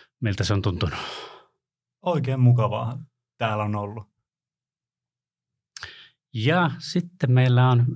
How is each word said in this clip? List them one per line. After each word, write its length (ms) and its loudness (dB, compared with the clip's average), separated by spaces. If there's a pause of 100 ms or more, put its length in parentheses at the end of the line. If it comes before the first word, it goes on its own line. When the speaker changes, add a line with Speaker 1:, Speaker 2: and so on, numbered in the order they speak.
(200)
Speaker 1:
Miltä 240 -2
se 100 0
on 80 0
tuntunut? 360 -2 (1040)
Speaker 2:
Oikein 380 -2
mukavaa 580 2 (400)
täällä 260 -2
on 120 -4
ollut. 280 -10 (2250)
Speaker 1:
Ja 440 2
sitten 540 -4
meillä 360 6
on, 280 4